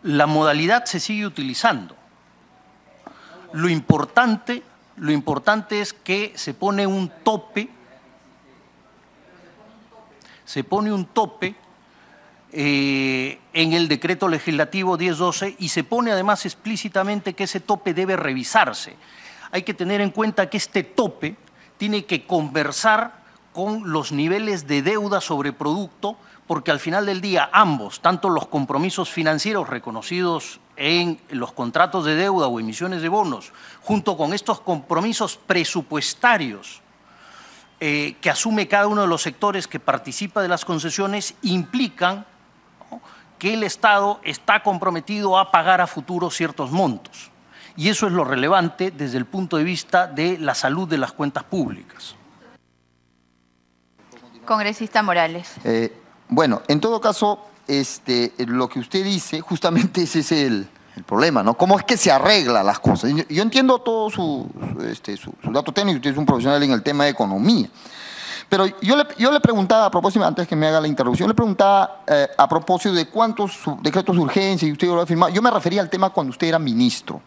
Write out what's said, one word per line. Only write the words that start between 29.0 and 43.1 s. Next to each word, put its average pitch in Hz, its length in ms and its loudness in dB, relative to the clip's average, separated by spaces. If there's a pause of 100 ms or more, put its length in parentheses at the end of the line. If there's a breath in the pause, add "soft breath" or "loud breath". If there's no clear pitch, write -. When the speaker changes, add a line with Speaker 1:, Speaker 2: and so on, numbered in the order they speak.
Speaker 1:
financieros 160 600 -2
reconocidos 151 920 -4 (160)
en 165 440 0 (100)
los 123 240 -6
contratos 156 520 0
de 156 100 0
deuda 180 320 0
o 120 120 -2
emisiones 160 420 -6
de 165 80 -4
bonos, 175 440 -2 (280 loud breath)
junto - 360 -2
con 156 160 -2
estos - 280 -4
compromisos 175 760 -4
presupuestarios, 156 1400 -2 (960 loud breath)
eh, 147 420 -2
que 170 80 0
asume 208 380 0
cada 202 200 4
uno 208 140 2
de 190 60 2
los 170 140 0
sectores 190 460 -2
que 156 120 -10
participa 151 640 -4
de 185 60 0
las 175 180 -2
concesiones, 196 760 -4
implican, 190 840 -2 (680)
¿no?, 240 100 -16 (360 loud breath)